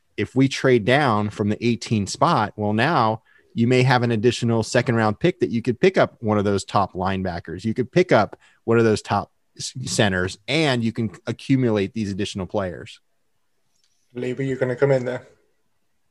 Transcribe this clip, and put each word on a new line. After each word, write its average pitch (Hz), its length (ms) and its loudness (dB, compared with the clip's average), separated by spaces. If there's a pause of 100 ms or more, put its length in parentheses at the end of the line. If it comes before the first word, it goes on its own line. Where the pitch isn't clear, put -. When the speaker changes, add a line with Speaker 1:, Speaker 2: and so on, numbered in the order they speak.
(160)
Speaker 1:
If 104 200 -6
we 135 120 4
trade 127 360 2
down 117 460 2
from 104 200 -2
the 107 140 -4
eighteen 113 440 -2
spot, 135 480 0
well, 104 180 -2
now 113 480 0 (320)
you 117 140 0
may 127 160 4
have 127 200 4
an 120 80 0
additional 117 520 0
second 120 320 0
round 107 240 0
pick - 220 -2
that - 80 0
you 110 120 -2
could 123 180 -4
pick 190 180 2
up - 260 0
one 107 140 0
of 104 60 2
those 101 200 0
top 98 300 0
linebackers. 92 720 -6
You 110 80 -2
could - 180 -6
pick 180 200 2
up 110 240 4 (300)
one 113 140 2
of 113 40 4
those 107 180 2
top 101 300 -4 (260)
s-, - 160 -12 (120)
centers, 92 520 0 (100)
and 131 360 0
you 113 80 -2
can 113 200 -4 (160)
accumulate 113 680 0
these 104 180 -6
additional 98 360 -6
players. 90 520 -8 (1120)
Speaker 2:
Lee, 123 200 -6
were 127 100 -6
you 135 120 -4
gonna 127 200 -2
come 139 160 2
in 127 140 2
there? 123 220 -8 (840)